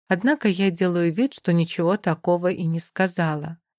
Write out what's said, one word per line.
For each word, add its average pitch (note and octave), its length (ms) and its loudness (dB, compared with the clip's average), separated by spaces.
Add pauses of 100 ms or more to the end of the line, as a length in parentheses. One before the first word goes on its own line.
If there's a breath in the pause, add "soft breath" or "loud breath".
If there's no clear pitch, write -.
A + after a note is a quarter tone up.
Однако A3+ 400 0
я F#3+ 220 2
делаю E3+ 420 0
вид, A#3+ 220 -2
что - 180 -2
ничего E3+ 440 2
такого F3 540 0
и F#3 140 -4
не E3 140 -2
сказала. E3 800 -4 (200)